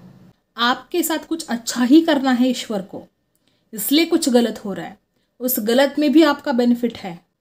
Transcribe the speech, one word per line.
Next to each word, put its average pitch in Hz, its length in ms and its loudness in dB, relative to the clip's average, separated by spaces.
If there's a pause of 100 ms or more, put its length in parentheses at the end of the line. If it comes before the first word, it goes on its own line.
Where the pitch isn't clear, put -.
(580)
आपके 254 460 -2
साथ 311 240 -4
कुछ 330 200 -8
अच्छा 240 360 -4
ही 285 180 6
करना 277 300 0
है 247 180 2
ईश्वर 220 320 -6
को, - 220 -16 (720)
इसलिए 285 320 0
कुछ 330 240 0
गलत 226 360 0
हो 190 80 -8
रहा 170 120 -10
है, 185 120 -18 (420)
उस 247 200 -4
गलत 254 400 2
में 294 120 2
भी 311 120 6
आपका 294 280 0
बेनिफिट 240 460 0
है। 170 300 -14 (140)